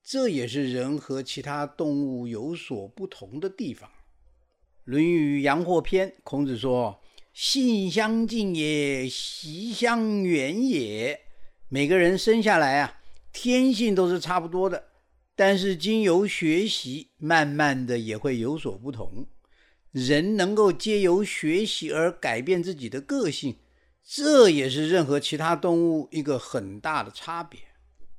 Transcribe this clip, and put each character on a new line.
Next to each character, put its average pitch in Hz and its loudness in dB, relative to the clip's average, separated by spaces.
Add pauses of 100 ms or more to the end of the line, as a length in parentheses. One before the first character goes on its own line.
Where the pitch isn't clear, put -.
这 262 -2
也 131 -2
是 127 -2
人 131 -2
和 135 -6
其 131 -10
他 143 -6
动 143 -2
物 127 -4
有 117 -6
所 107 -10
不 190 -12
同 120 -14
的 185 -4
地 190 -8
方。 - -16 (960)
《论 135 0
语 147 2
阳 143 2
货 170 2
篇》， 190 0 (120)
孔 143 -4
子 131 -2
说 123 -2 (320)
：“性 233 0
相 220 0
近 202 -2
也， 143 0
习 165 -10
相 220 0
远 175 0
也。” 123 -2 (480)
每 139 0
个 180 4
人 175 4
生 226 4
下 202 4
来 143 4
啊， - -4 (320)
天 254 2
性 220 2
都 180 4
是 180 0
差 170 -2
不 165 -6
多 180 0
的， - -8 (480)
但 196 6
是 190 0
经 196 0
由 190 4
学 170 0
习， 143 -8
慢 156 2
慢 143 0
的 120 0
也 110 -4
会 131 -2
有 120 -2
所 101 -8
不 123 -10
同。 95 -6 (640)
人 147 0
能 190 0
够 214 6
借 208 0
由 185 4
学 175 -2
习 160 -4
而 160 0
改 120 -4
变 175 0
自 175 -6
己 127 -10
的 123 -8
个 214 -2
性， 135 -6 (480)
这 285 8
也 143 4
是 151 0
任 175 4
何 143 2
其 147 -4
他 160 0
动 170 2
物 160 0
一 160 -4
个 139 0
很 101 -8
大 156 -2
的 104 -8
差 170 -10
别。 170 -16 (580)